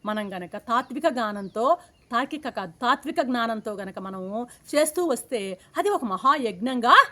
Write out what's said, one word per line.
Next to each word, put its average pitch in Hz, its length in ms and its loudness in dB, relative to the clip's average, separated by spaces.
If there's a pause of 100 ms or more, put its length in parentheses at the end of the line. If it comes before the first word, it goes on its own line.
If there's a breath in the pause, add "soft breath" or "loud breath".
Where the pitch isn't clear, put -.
మనం 208 280 -4
గనక, 180 220 -10
తాత్విక 247 520 -2
జ్ఞానంతో, 226 680 0 (340 loud breath)
తార్కిక 277 360 -2
కాదు, 190 220 -8
తాత్విక 262 500 0
జ్ఞానంతో 233 520 -2
గనక 190 260 -10
మనము 190 480 -8 (300 loud breath)
చేస్తూ 311 280 2
వస్తే 214 540 -4 (200 soft breath)
అది 359 100 2
ఒక 349 160 0
మహాయజ్ఞంగా 240 920 2 (180)